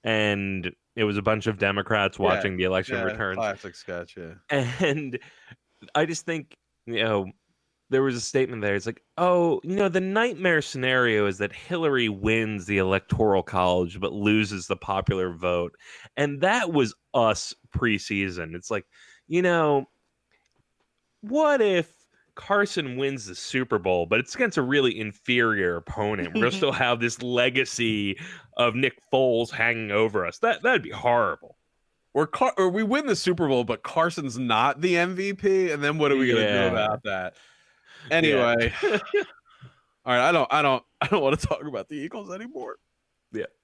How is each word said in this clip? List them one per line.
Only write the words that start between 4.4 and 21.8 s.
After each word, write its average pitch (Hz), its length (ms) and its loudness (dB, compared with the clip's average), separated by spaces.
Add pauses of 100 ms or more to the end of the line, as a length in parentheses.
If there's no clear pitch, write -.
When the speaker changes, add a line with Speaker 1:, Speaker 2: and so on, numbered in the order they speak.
Speaker 1:
And 143 380 -2 (760)
I 151 120 2
just 160 200 -8
think, 160 300 -8 (300)
you 113 160 -2
know, 104 240 0 (640)
there 131 140 2
was 131 140 0
a 120 40 -6
statement 123 420 -2
there. 101 120 0
It's 101 120 -4
like, 113 160 -10 (140)
"Oh, 175 460 2
you 185 140 -4
know, 202 120 2
the 185 120 0
nightmare 190 600 0
scenario 127 680 2
is 95 120 -2
that 101 140 -4
Hillary 147 560 0
wins 107 580 0
the 101 120 2
Electoral 95 640 2
College 90 580 0
but 98 120 -4
loses 104 540 0
the 98 100 -2
popular 95 540 -2
vote." 87 440 -2 (420)
And 143 240 -2
that 196 320 0
was 135 220 2 (200)
us 113 400 2 (200)
preseason. 98 800 -2
It's 90 160 -14
like, 104 160 -6 (420)
you 165 120 0
know, 156 480 2 (1300)
what 285 400 2
if 185 320 2 (420)